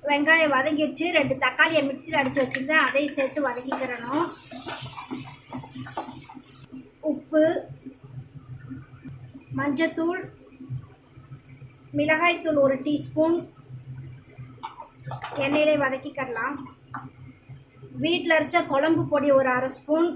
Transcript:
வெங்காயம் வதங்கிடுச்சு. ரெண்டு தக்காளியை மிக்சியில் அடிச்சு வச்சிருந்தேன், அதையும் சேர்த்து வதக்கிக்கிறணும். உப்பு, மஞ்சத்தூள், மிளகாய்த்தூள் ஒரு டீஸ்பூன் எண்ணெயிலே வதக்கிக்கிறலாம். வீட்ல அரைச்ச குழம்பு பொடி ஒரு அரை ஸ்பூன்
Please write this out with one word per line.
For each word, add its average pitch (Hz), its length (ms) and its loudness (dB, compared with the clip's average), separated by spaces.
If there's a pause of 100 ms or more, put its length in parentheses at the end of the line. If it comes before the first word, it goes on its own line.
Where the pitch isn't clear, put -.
(100)
வெங்காயம் 294 440 6
வதங்கிடுச்சு. 302 520 2 (120)
ரெண்டு 262 240 2
தக்காளியை 302 460 4
மிக்சியில் 294 320 -2
அடிச்சு 262 220 0
வச்சிருந்தேன், 269 440 2
அதையும் 285 320 0
சேர்த்து 269 300 0
வதக்கிக்கிறணும். 254 760 -2 (2750)
உப்பு, 311 320 2 (2250)
மஞ்சத்தூள், 330 640 0 (1800)
மிளகாய்த்தூள் 311 680 4
ஒரு 269 120 4 (100)
டீஸ்பூன் 311 500 2 (2000)
எண்ணெயிலே 302 400 4
வதக்கிக்கிறலாம். 262 720 -4 (1500)
வீட்ல 330 340 2
அரைச்ச 330 220 2 (140)
குழம்பு 302 300 4 (100)
பொடி 285 160 4 (100)
ஒரு 254 180 4
அரை 262 220 0
ஸ்பூன் 320 380 2